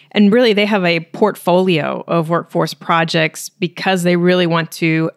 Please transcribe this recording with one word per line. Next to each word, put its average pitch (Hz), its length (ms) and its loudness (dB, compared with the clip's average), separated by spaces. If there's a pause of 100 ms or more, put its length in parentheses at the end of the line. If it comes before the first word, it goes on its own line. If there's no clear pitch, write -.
(100)
And 202 220 4
really, 240 200 4
they 208 140 2
have 202 180 0
a 170 160 0
portfolio 175 1080 0
of 165 200 -2
workforce 165 460 -4
projects 165 720 -2
because 185 540 -4
they 175 140 2
really 180 320 2
want 165 240 -2
to 160 440 -2